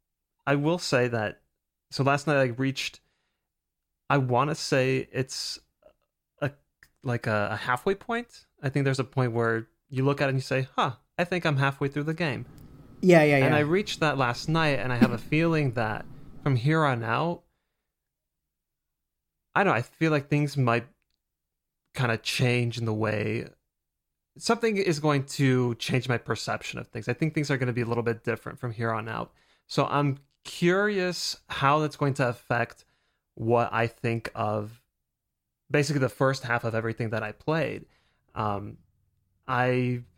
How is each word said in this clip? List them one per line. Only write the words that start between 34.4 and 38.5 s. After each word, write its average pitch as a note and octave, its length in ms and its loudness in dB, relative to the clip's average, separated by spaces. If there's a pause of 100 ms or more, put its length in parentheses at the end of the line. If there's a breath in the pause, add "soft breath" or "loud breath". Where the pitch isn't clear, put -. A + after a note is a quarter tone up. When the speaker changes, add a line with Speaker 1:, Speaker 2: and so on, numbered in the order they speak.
Speaker 1:
basically C#3+ 300 2
the B2+ 80 4
first C3+ 360 0
half A#2+ 200 -2
of A2+ 100 -4
everything A2+ 360 -4
that A2 120 -4
I G#2+ 100 -8
played. B2 520 -4 (500)
Um, G#2 440 -6 (680)